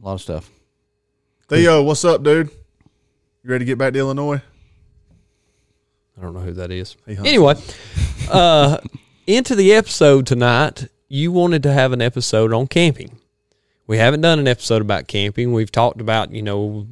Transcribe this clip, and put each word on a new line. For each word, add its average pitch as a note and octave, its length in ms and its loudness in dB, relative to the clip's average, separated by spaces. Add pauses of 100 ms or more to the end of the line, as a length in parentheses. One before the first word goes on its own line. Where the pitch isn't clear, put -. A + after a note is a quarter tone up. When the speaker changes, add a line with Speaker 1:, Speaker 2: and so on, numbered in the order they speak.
Speaker 1:
a G#2+ 40 -18
lot G2 80 -8
of F#2 80 -10
stuff. - 280 -12 (1000)
Speaker 2:
Theo, D#3+ 360 4
what's D3 200 -2
up, D#3 200 2
dude? D3+ 260 2 (960)
You B2 80 -8
ready B2 140 -2
to B2 40 -4
get C3+ 80 -2
back C3 160 -2
to C3+ 60 -2
Illinois? C#3 420 -4 (1800)
Speaker 3:
I F#2+ 60 -20
don't F2 100 -12
know F2+ 80 -14
who F2 120 -10
that F2+ 180 -10
is. F#2 340 -12
Speaker 2:
He G#2+ 80 -14
hunts. G2 160 -4
Speaker 3:
Anyway, F3 240 6 (400)
<laughs> - 380 -6
uh, D#3+ 460 4 (500)
into B3 280 2
the G3 180 6
episode D3 520 4
tonight, B2 640 0 (200)
you D3 240 -4
wanted F3 320 0
to C#3+ 80 2
have C3 220 2
an B2 80 -2
episode A2+ 500 0
on A#2 140 0
camping. D#3 540 -2 (680)
We A2 100 -2
haven't C3+ 240 2
done E3 180 2
an C#3 80 -2
episode A#2 340 0
about G2+ 260 -4
camping. G#2 440 -4
We've A2 200 -2
talked A#2 280 -2
about, A2 320 -4
you G#2+ 100 -10
know, G#2 500 -6